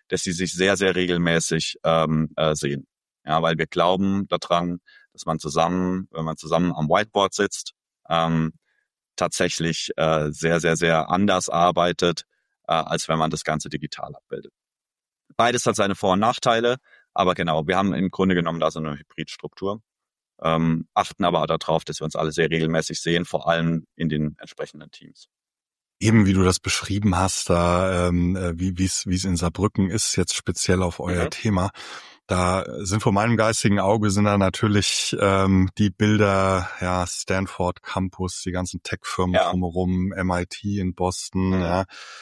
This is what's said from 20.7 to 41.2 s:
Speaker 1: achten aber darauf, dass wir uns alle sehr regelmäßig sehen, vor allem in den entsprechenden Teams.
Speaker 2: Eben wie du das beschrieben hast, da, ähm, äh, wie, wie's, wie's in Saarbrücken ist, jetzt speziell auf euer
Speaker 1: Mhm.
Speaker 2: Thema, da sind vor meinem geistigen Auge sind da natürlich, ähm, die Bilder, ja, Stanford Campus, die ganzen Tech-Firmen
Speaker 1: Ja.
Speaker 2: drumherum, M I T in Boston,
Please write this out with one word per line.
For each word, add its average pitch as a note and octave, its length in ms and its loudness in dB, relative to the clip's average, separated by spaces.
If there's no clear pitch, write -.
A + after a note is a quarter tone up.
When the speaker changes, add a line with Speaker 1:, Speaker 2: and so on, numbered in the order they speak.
Speaker 1:
achten - 300 0
aber E2+ 200 2
darauf, D#2+ 400 -2
dass - 160 -10
wir D#2 40 -4
uns D#2+ 100 -6
alle D#2+ 160 -2
sehr D#2 180 2
regelmäßig D#2+ 500 -2
sehen, E2+ 240 0
vor - 240 -6
allem E2 380 0
in E2 140 -4
den D2+ 300 -2
entsprechenden - 500 -14
Teams. - 380 -20
Speaker 2:
Eben G#2+ 260 6
wie F#2+ 80 6
du F#2+ 100 4
das F2+ 160 4
beschrieben G2 560 0
hast, F#2 360 0
da, F2 560 2
ähm, F2 280 2
äh, F2 240 -4
wie, F#2 180 -2
wie's, - 280 -2
wie's F#2 200 -2
in F2+ 120 0
Saarbrücken F2+ 540 0
ist, - 260 -2
jetzt F#2 160 0
speziell - 480 0
auf F2+ 180 -2
euer F2 260 -2
Speaker 1:
Mhm. E2 40 -4
Speaker 2:
Thema, G2 400 0
da F2+ 400 0
sind F#2+ 220 -2
vor A2+ 100 2
meinem A2 260 2
geistigen A2 420 2
Auge G#2 300 2
sind G#2 160 2
da G2+ 120 4
natürlich, G2 800 2
ähm, F#2+ 580 4
die G#2 120 2
Bilder, G2 800 2
ja, F2+ 260 0
Stanford - 760 -4
Campus, F#2 600 -6
die F#2 80 -6
ganzen F2+ 300 -6
Tech-Firmen - 540 -4
Speaker 1:
Ja. F2+ 160 2
Speaker 2:
drumherum, F#2 640 -2
M F#2 180 -2
I F2 140 0
T G2+ 340 -6
in F2+ 160 -4
Boston, F#2 540 -2